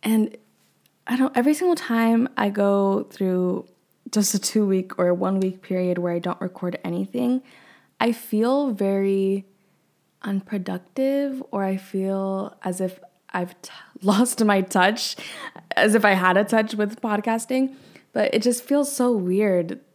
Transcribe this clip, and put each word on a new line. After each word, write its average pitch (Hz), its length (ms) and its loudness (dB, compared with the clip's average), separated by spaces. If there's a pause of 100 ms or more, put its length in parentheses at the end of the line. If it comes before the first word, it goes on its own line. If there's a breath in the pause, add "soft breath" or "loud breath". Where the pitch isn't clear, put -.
And 220 320 2 (720)
I 240 100 -2
don't, 262 200 0
every 247 160 4
single 349 240 2
time 226 600 2
I 208 100 2
go 202 640 2
through 180 560 -2 (440)
just 202 220 0
a 208 60 0
two-week 190 600 0
or 180 100 2
a 180 60 4
one-week 190 460 -2
period 180 380 -2
where 175 160 -2
I 175 40 -2
don't 175 220 -6
record 180 420 -6
anything, 240 600 -2 (580 soft breath)
I 233 120 0
feel 247 580 0
very 196 760 0 (800)
unproductive, 214 1300 -4
or 196 140 -2
I 190 120 -2
feel 190 840 -4
as 185 180 -4
if 185 200 -6 (300)
I've 180 320 -8
t-, - 100 -18 (140)
<laughs> - 160 -20
lost 214 420 2
my 202 180 4
touch, 190 540 2 (600 loud breath)
as 208 180 4
if 214 100 4
I 208 80 6
had 185 240 4
a 202 80 4
touch 220 300 0
with 208 260 -4
podcasting. 226 720 -2 (380 loud breath)
But - 220 0
it 220 80 2
just 240 200 0
feels 285 320 0
so 247 180 2
weird 185 680 0 (140)